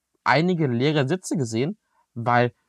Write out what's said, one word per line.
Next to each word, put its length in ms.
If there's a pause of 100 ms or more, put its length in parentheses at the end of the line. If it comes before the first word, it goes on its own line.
(260)
einige 420
leere 400
Sitze 300
gesehen, 400 (360)
weil 400 (160)